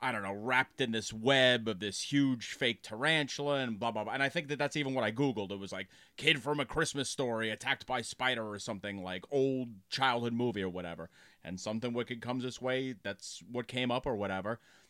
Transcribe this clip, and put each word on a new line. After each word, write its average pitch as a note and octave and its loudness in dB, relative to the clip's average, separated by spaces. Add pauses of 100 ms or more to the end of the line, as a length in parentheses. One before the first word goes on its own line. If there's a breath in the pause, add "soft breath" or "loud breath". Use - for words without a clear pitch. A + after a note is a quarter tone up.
I B2+ 0
don't G#2+ -2
know, G2 -2
wrapped B2+ 2
in A#2 2
this A2 -2
web B2 6
of G2+ 0
this G2+ -4
huge C3+ 2
fake A#2 0
tarantula C#3+ 0
and A#2+ -2
blah, A#2 0
blah, G#2+ -2
blah. G#2+ -4
And C3+ 0
I C#3 2
think D#3 -4
that C#3 -2
that's C#3+ 0
even C3+ 0
what B2 2
I A2 2
Googled. A2 0
It G2+ -6
was, G2 -10
like, F#2+ -6 (280 soft breath)
"Kid D3+ 4
from D3 0
A C#3 2
Christmas C#3+ -2
Story A2+ 0
attacked C3+ -2
by B2+ -2
spider" A#2 0
or G#2 -6
something, G2+ -6
like, F#2 -6
old C3+ 2 (220)
childhood A#2+ 2
movie A#2 2
or F#2 0
whatever. E2+ -6 (340 soft breath)
And F#2 -6
Something A2+ -2
Wicked A#2+ -2
Comes B2 -2
This B2 -6
Way, C3 0
that's - -8 (100)
what B2 -4
came B2+ 0
up B2+ 0
or B2+ 0
whatever. G2+ -2 (320 soft breath)